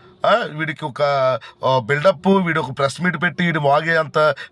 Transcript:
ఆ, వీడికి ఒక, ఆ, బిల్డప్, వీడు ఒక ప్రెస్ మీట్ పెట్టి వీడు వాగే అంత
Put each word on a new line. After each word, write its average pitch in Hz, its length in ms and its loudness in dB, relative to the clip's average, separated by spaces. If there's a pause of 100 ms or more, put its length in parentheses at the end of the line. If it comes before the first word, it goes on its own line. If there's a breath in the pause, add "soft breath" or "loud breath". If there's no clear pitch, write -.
(260 loud breath)
ఆ, 175 40 4
వీడికి 156 540 -2
ఒక, 147 180 -4 (640 loud breath)
ఆ, 131 140 2
బిల్డప్, 147 500 0
వీడు 170 320 2
ఒక 131 180 -8
ప్రెస్ 139 220 -2
మీట్ 170 220 0
పెట్టి 175 220 -2
వీడు 165 160 0
వాగే 156 360 2
అంత 156 380 2 (160 loud breath)